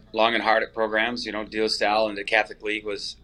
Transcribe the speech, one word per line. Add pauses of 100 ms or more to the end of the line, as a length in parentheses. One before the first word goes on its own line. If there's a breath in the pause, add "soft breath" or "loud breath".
(140)
long
and
hard
at
programs,
you
know,
De
La
Salle
and
the
Catholic
League
was,